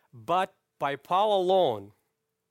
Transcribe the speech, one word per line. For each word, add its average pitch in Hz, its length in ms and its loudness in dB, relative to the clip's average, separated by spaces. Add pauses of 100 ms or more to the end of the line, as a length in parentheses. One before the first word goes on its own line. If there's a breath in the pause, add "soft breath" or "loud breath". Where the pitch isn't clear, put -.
(120)
but 170 420 -4 (240)
by 139 160 -2
Paul 196 460 0
alone, 156 520 0 (580)